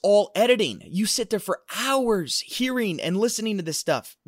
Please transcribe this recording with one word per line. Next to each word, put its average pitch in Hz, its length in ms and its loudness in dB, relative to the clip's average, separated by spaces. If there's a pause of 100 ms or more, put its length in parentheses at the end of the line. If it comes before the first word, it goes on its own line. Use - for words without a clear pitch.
all 202 340 4
editing. 208 500 2
You 196 200 -2
sit 214 240 -2
there 208 100 0
for - 220 -4 (160)
hours 233 640 0
hearing 240 600 -2
and 180 180 -2
listening 220 400 0
to 180 60 -6
this 156 140 -4
stuff. - 400 -4 (100)